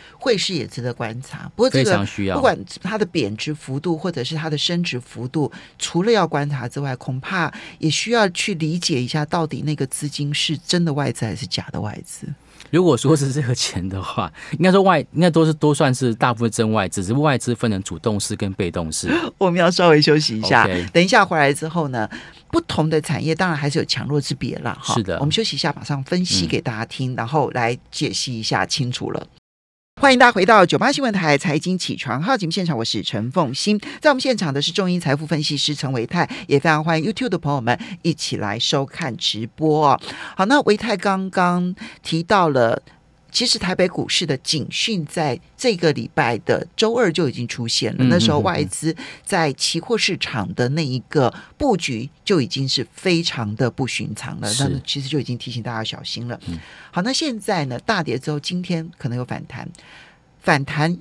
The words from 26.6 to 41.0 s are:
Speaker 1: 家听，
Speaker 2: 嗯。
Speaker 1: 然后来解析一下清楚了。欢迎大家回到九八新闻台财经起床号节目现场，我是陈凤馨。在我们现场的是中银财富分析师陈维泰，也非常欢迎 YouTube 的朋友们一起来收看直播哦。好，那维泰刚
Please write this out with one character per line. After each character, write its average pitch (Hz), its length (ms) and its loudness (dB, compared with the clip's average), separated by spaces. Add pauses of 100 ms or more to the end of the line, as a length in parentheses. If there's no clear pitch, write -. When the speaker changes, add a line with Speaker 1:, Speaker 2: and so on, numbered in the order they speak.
Speaker 1:
家 113 100 -4
听， 127 280 -6
Speaker 2:
嗯。 - 20 -6
Speaker 1:
然 113 120 -4
后 139 240 0
来 123 260 -2 (140)
解 139 200 -4
析 120 260 -4
一 110 40 -8
下 110 240 0
清 127 260 -2
楚 - 200 -6
了。 - 160 -8 (760)
欢 277 100 8
迎 254 80 6
大 254 60 10
家 240 60 8
回 190 140 2
到 208 200 8
九 160 120 2
八 214 140 2
新 277 100 -2
闻 247 120 0
台 160 240 4
财 151 200 0
经 180 200 -2
起 190 180 -4
床 127 260 -4
号 247 140 0
节 202 100 -4
目 156 60 -2
现 185 140 -2
场， 160 120 0
我 113 60 -2
是 113 180 -4
陈 110 300 -4
凤 143 220 0
馨。 208 260 0 (220)
在 302 80 6
我 277 40 6
们 262 60 0
现 262 160 2
场 170 180 -2
的 139 80 0
是 165 80 0
中 180 220 0
银 180 80 2
财 143 160 2
富 151 100 -4
分 151 160 0
析 147 140 -2
师 147 180 -2
陈 143 200 -4
维 120 120 -2
泰， 170 240 -2 (180)
也 139 120 4
非 170 100 0
常 156 140 2
欢 160 180 0
迎 196 80 -2
YouTube 240 200 -4
的 185 80 0
朋 143 180 -2
友 131 60 -2
们 117 180 0 (220)
一 170 120 0
起 - 220 -6
来 104 240 -4
收 135 260 0
看 127 300 -8
直 107 400 -4
播 151 320 4
哦。 131 140 4 (340)
好， 190 120 2
那 277 160 6
维 214 120 4
泰 214 220 -2
刚 190 320 -2